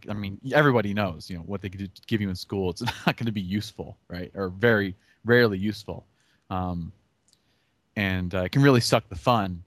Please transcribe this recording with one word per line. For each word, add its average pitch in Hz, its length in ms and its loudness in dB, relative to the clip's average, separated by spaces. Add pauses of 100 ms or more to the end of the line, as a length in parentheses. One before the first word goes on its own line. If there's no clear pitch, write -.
I 104 40 -4
mean, 98 260 -8 (140)
everybody 120 400 4
knows, 95 360 -4
you 95 60 -10
know, 85 80 -10
what 98 180 -8
they 104 80 -8
could 92 220 -8 (160)
give 107 140 0
you 101 80 0
in 92 60 -4
school. 95 340 -4
It's 85 120 -8
<laughs> - 240 -6
not 151 120 0
gonna 117 160 -4
be 101 80 -6
useful, 92 560 -8 (100)
right? 87 260 -10
Or 98 160 -4
very 98 460 2 (300)
rarely 117 320 6
useful. 98 480 -6 (440)
Um, 90 440 -6 (1000)
and, 92 380 -2
uh, 92 100 0
it 92 80 -4
can 139 100 2
really 135 200 6
suck - 280 2
the - 60 -14
fun 95 520 0